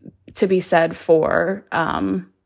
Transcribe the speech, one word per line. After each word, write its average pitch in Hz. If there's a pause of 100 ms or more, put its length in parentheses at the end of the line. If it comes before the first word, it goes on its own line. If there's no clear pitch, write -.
(360)
to 202
be 185
said 165
for, 170
um, - (140)